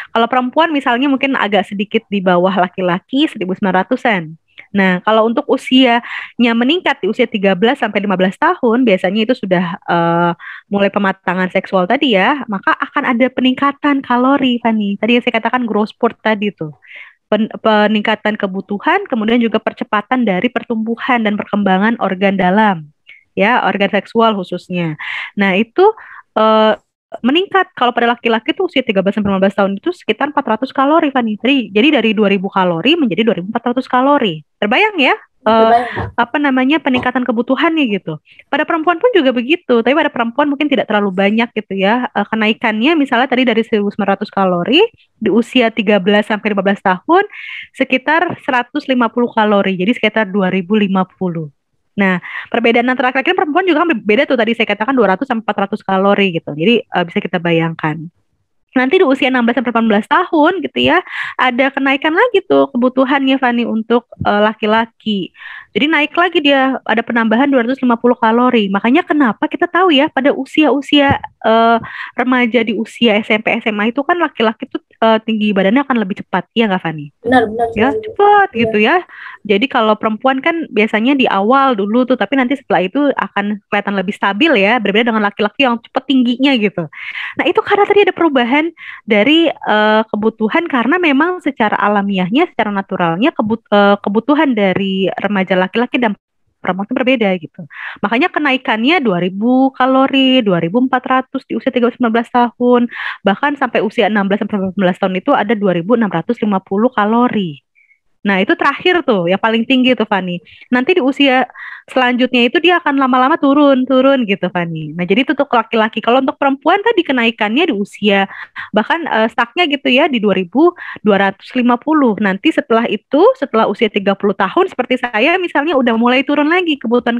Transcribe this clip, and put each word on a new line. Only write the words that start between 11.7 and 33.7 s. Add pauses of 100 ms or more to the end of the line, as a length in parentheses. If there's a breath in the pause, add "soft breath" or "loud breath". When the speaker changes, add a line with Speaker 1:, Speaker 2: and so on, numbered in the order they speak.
Speaker 1:
tadi
ya,
maka
akan (120)
ada
peningkatan
kalori,
Fani.
Tadi
yang
saya
katakan
growth
spurt
tadi
tuh. (560 loud breath)
Pen-, (120)
peningkatan
kebutuhan,
kemudian
juga
percepatan
dari
pertumbuhan
dan
perkembangan
organ
dalam, (480 soft breath)
ya,
organ
seksual
khususnya. (400 loud breath)
Nah,
itu, (520 loud breath)
eh, (440)
meningkat.
Kalau
pada
laki-laki
tuh
usia
tiga
belas
sampai
lima
belas
tahun
itu
sekitar
empat
ratus
kalori,
Fani.
Jadi,
jadi
dari
dua
ribu
kalori
menjadi
dua
ribu
empat